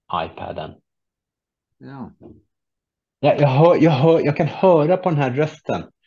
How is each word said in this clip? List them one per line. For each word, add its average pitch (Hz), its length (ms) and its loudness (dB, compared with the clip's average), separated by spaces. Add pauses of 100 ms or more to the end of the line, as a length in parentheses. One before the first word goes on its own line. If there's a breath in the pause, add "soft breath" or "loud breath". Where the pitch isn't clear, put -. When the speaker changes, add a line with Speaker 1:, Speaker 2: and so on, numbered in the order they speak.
(140)
Speaker 1:
iPaden. 82 680 -10 (960)
Speaker 2:
Ja. 131 340 -18 (1080)
Speaker 1:
Jag, 143 220 0
jag 147 60 4
hör, 151 340 4
jag 160 100 4
hör, 156 340 2
jag 147 120 -2
kan 156 100 0
höra 175 500 2
på 180 120 -4
den 151 100 -2
här 131 120 -2
rösten. 123 600 -6 (160)